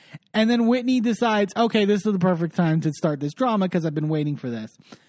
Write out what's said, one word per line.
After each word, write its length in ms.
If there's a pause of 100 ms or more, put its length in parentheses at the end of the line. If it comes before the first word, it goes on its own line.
(320)
And 160
then 180
Whitney 360
decides, 520
"Okay, 300
this 220
is 80
the 40
perfect 380
time 240
to 140
start 260
this 140
drama 340
'cause 160
I've 100
been 140
waiting 280
for 120
this." 220 (380)